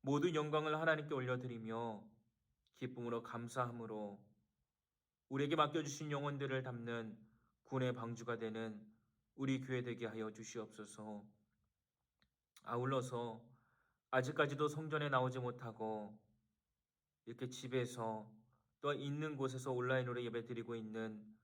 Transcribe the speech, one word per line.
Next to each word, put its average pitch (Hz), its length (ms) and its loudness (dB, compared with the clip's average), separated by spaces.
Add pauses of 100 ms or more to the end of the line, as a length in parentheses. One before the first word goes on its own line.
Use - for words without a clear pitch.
모든 147 320 4
영광을 151 460 4
하나님께 151 340 4
올려드리며 117 880 -2 (720)
기쁨으로, 120 460 -4
감사함으로 117 960 -4 (1080)
우리에게 143 280 2
맡겨주신 147 540 2
영혼들을 139 520 0
담는 117 540 -4 (460)
구원의 127 320 2
방주가 117 420 -2
되는 110 480 -4 (520)
우리 135 240 2
교회 131 220 0
되게 120 240 -2
하여 110 260 -2
주시옵소서. 107 920 -8 (1400)
아울러서 120 760 0 (680)
아직까지도 143 580 4
성전에 151 400 0
나오지 127 300 4
못하고 110 800 -4 (1040)
이렇게 123 240 -6
집에서 120 840 -2 (500)
또 143 120 2
있는 147 440 -2
곳에서 131 360 -2
온라인으로 123 520 2
예배드리고 117 500 -4
있는 110 500 -4 (200)